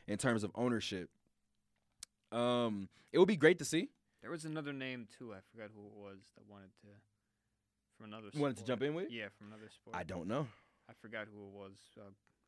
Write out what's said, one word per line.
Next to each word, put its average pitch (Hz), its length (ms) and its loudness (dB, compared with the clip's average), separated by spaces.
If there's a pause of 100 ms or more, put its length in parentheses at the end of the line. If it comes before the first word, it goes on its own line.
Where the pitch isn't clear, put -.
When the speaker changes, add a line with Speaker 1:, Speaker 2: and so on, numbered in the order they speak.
Speaker 1:
in 104 100 0
terms 113 280 4
of 92 100 0
ownership. 107 540 0 (1200)
Um, 117 560 2 (240)
it 147 80 6
would 190 80 12
be 214 80 6
great 160 240 8
to 143 60 -4
see. 180 240 0 (320)
Speaker 2:
There 120 100 -10
was 160 140 -8
another 151 260 -6
name, 131 360 -6 (120)
too. 117 140 -10
I 95 60 -12 (120)
forgot 107 240 -12
who 104 100 -16
it 104 80 -16
was 101 260 -14 (180)
that 107 120 -20
wanted 98 220 -18 (120)
to, 104 40 -20 (1080)
from 110 80 -16
another 107 280 -10
Speaker 1:
Wanted 143 220 2
to 98 60 -14
Speaker 2:
sport. 101 60 -12
Speaker 1:
jump 120 140 0
in 147 140 0
with? 175 160 -6
Speaker 2:
Yeah, 113 140 -6 (120)
from 104 100 -18
another 107 220 -18
sport. - 240 -20
Speaker 1:
I 90 100 -4
don't 87 260 -6
know. 135 180 0 (420)
Speaker 2:
I 113 120 -18
forgot 107 300 -8
who 104 120 -14
it 98 80 -14
was. 98 220 -14 (240)
Uh, 107 60 -18 (440)